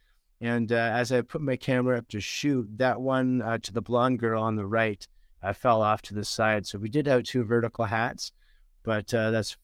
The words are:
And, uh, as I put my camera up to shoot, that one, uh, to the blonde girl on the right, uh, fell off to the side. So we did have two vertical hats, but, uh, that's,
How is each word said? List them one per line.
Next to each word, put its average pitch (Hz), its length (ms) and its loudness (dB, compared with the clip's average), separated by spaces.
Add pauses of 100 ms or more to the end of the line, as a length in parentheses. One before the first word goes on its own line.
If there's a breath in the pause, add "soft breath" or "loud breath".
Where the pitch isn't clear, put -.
(400)
And, 117 320 0
uh, 117 200 2
as 120 200 0
I 123 80 4
put 160 200 -4
my 135 160 -2
camera 127 400 0
up 117 120 -6
to 104 120 -6
shoot, 131 460 -2 (100)
that 123 240 2
one, 127 400 2
uh, 113 180 -2
to 95 140 -12
the 110 80 -4
blonde 123 380 2
girl 110 240 0
on 110 140 0
the 101 100 -4
right, 110 400 -2 (360)
uh, 95 100 -2
fell 113 280 2
off 107 220 2
to - 120 -12
the 104 100 -4
side. 107 420 0
So 104 120 -10
we 110 100 -6
did 139 180 0
have 127 160 4
two 120 220 -2
vertical 117 400 0
hats, 110 480 -4 (500)
but, 110 320 -2
uh, 110 160 2
that's, 110 340 -2